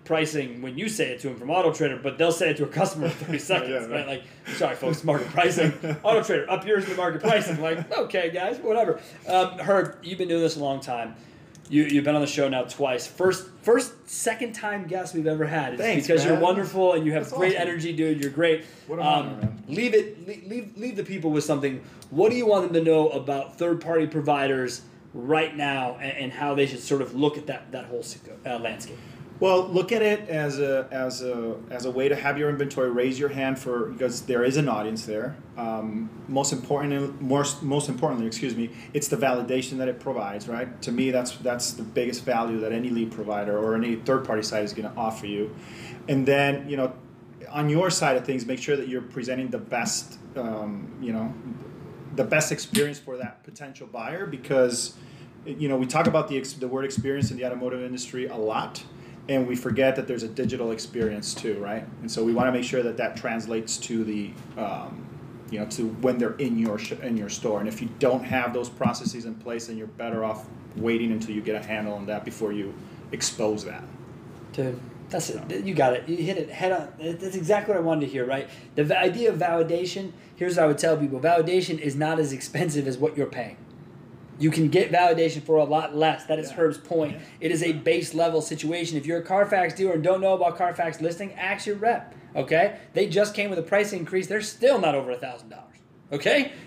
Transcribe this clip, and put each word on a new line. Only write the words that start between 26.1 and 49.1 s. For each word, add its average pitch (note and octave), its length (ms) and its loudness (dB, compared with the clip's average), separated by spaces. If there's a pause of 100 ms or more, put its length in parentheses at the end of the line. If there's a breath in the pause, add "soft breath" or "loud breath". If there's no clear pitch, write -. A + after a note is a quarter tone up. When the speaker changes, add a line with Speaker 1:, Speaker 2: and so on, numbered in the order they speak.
Speaker 1:
and C3 140 -6
how C#3+ 220 -2
they C#3 120 6
should C3 140 -6
sort C#3 200 0
of A#2 140 -6
look D3 240 2
at - 80 -12
that, B2+ 260 -8
that B2+ 140 -10
whole A#2+ 160 -6
situ-, - 300 -16 (120)
uh, B2 140 -4
landscape? A2 400 -8 (420 loud breath)
Speaker 2:
Well, F#3 260 6
look F3+ 240 2
at A3+ 100 4
it G#3 280 2
as D3 320 0
a, C3+ 320 2
as B2+ 280 -2
a, A#2+ 360 -4 (120)
as B2 180 -6
a C3 40 0
way C3 180 2
to C#3+ 60 4
have C#3 240 0
your D3 120 2
inventory, C#3 400 0
raise B2 280 2
your C#3+ 120 0
hand C3+ 280 -2
for, A#2+ 280 -2
because A#2+ 360 -2
there A#2+ 220 2
is C3 120 4
an D3 120 2
audience G#2+ 380 -2
there. A2+ 280 -4 (240)
Um, A2 500 -4 (200)
most C3+ 240 0
important, C#3 680 -2
most, C#3+ 400 2
most C#3+ 280 0
importantly, B2 400 0
excuse A#2+ 260 -4
me, A#2 160 -2 (240 loud breath)
it's D3 140 0
the - 80 0
validation B2+ 600 0
that B2+ 100 0
it B2 100 -2
provides, G#2 500 -6
right? A#2+ 340 -6
To B2 100 -4
me, C3 180 2
that's, B2 280 0
that's B2 340 -2
the A#2 100 -10
biggest A#2+ 420 -2
value A2+ 360 0
that A2 100 -2
any A#2+ 200 -2
lead A2+ 200 0
provider G#2 480 -2
or A2 160 2
any A2+ 220 2
third-party B2 480 0
site G#2+ 180 -2
is G2+ 100 -4
gonna G2+ 240 -8
offer A2+ 300 -4
you. G#2 280 -4 (540 loud breath)
And C3+ 180 2
then, C#3 420 4
you C#3+ 80 -4
know, B2+ 160 0 (580)
on D3+ 180 0
your E3+ 220 4
side C#3+ 260 4
of B2 80 0
things, B2+ 220 -2
make B2+ 140 -4
sure D3 160 0
that B2+ 120 -4
you're B2+ 140 -4
presenting B2+ 460 -4